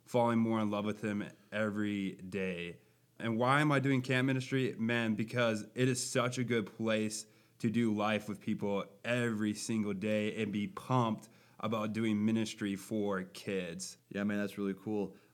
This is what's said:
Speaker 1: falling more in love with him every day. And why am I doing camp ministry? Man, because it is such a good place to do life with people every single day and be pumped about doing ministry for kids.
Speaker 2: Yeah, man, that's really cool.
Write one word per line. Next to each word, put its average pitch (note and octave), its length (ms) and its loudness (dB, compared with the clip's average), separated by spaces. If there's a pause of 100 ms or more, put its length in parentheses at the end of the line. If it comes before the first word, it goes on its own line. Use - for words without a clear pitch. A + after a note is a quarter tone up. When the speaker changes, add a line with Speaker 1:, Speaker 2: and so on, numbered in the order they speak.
Speaker 1:
falling A#2 340 2
more A2+ 220 2
in G#2+ 100 0
love G#2 140 0
with G#2 180 -2
him G#2 220 -2 (260)
every G#2 680 -2 (100)
day. F2+ 480 -4 (420)
And A2+ 180 -2
why C3 260 4
am D3+ 100 4
I C#3 80 4
doing C3 200 2
camp B2+ 260 2
ministry? C3 520 0
Man, A2+ 360 2
because A2+ 500 0 (100)
it B2+ 140 4
is B2 120 0
such B2 380 0
a B2+ 60 0
good A2+ 220 0
place A2 600 -2 (320)
to A#2+ 120 2
do A2+ 220 4
life G#2 360 2
with G2 120 -6
people G2+ 440 -2 (200)
every A2+ 500 0
single G#2+ 380 -2
day G#2+ 500 0
and G#2 100 -2
be G#2 160 0
pumped A#2+ 600 0 (320)
about G#2+ 320 -2
doing G#2+ 320 2
ministry A2 500 0
for G2+ 480 -2
kids. F#2 720 -6 (140)
Speaker 2:
Yeah, G2+ 140 -2
man, G#2 140 0
that's G#2 200 -4
really G2 240 0
cool. G#2 320 -2 (200)